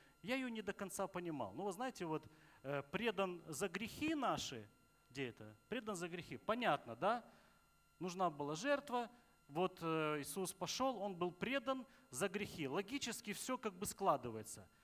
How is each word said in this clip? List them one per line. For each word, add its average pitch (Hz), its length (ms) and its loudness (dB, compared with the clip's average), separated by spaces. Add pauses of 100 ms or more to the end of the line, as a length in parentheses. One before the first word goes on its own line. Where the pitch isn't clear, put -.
(220)
я 233 140 -2
её 262 140 0
не 220 120 -4
до 196 100 -2
конца 190 360 -2
понимал. 151 460 -2
Ну, 151 100 -4
вы 202 80 0
знаете, 202 340 -4
вот, 156 240 0 (320)
э, 139 300 0
«предан 190 560 2
за 165 220 -2
грехи 226 440 -2
наши», 151 560 0 (400)
где 127 200 -2
это? 107 280 -12 (100)
«Предан 214 280 -2
за 175 120 -2
грехи». 170 300 -6
Понятно, 185 580 2
да? 208 280 2 (760)
Нужна 180 300 2
была 143 240 -2
жертва. 240 560 0 (380)
Вот, 180 340 2
э, 156 380 2
Иисус 175 340 -2
пошёл, 254 440 0
он 196 180 -2
был 175 160 0
предан 254 560 0 (240)
за 135 180 2
грехи. 170 380 -2
Логически 202 680 -2
всё 254 240 -2
как 208 160 -2
бы 185 140 -4
складывается. 120 800 2 (160)